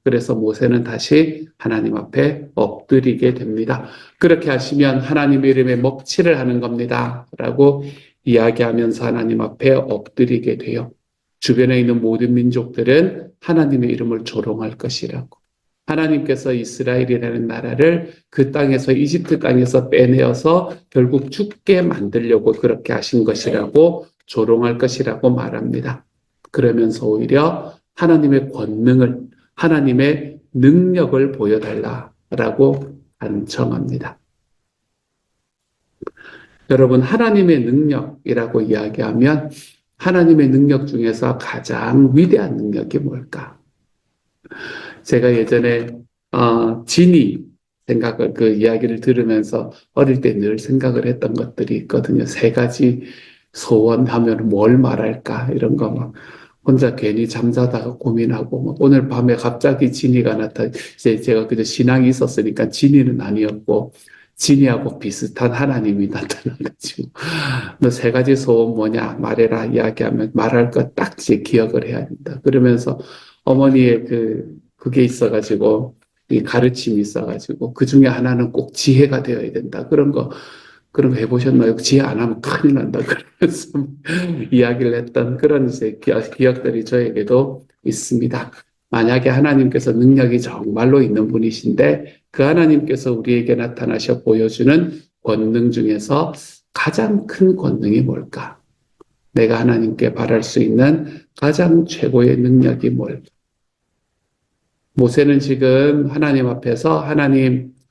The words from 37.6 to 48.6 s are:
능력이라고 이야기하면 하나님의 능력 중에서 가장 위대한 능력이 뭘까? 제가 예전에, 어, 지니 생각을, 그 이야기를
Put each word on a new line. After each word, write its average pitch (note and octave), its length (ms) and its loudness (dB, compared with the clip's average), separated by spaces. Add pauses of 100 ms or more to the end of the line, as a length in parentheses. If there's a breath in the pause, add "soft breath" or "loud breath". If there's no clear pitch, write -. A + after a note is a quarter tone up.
능력이라고 A#2+ 960 -2
이야기하면 A2 880 0 (480 loud breath)
하나님의 E3 520 4
능력 C#3 380 2
중에서 B2 500 -2
가장 B2 800 0
위대한 F3 420 4
능력이 G#2+ 420 -4
뭘까? - 580 -12 (1500 loud breath)
제가 B2 300 2
예전에, A#2 540 0 (440)
어, A#2 540 0
지니 E3+ 540 4 (480)
생각을, A#2 460 -2
그 A2+ 200 2
이야기를 A2+ 480 0